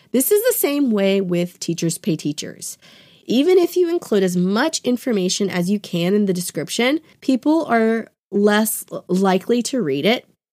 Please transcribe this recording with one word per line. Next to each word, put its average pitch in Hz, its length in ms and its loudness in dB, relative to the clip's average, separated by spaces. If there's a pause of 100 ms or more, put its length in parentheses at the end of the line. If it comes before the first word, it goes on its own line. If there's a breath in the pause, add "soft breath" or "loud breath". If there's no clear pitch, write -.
(100)
This 262 220 0
is 415 100 4
the 494 160 0
same 285 320 0
way 196 300 2
with 175 400 -2
Teachers 165 360 -2
Pay 165 200 -2
Teachers. - 600 -8 (500 soft breath)
Even 311 320 4
if 349 180 2
you 359 120 2
include 330 340 0
as 180 140 0
much 208 460 0
information 214 640 -2
as 180 220 -2
you 208 100 0
can 175 340 -2
in 208 120 2
the 190 60 2
description, 233 680 -2 (200 soft breath)
people 294 460 0
are 226 420 0 (220)
less 208 640 2
l-, - 160 -10
likely 190 540 2
to 247 180 -4
read 143 240 -2
it. 226 220 0 (260)